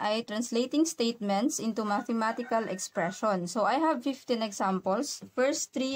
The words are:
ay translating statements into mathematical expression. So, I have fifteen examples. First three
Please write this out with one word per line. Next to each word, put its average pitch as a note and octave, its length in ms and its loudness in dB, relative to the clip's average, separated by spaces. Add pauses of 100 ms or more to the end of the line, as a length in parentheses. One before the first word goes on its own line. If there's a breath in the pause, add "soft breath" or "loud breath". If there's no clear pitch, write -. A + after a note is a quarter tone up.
ay A3 240 0
translating A#3+ 560 0
statements A#3 800 0
into A3 240 -2
mathematical A3+ 800 0
expression. F#3 800 -2
So, G#3 160 0
I A#3 160 4
have D#4 240 2
fifteen B3+ 400 -2
examples. G3+ 880 -2
First C#4 400 0
three C4 240 -2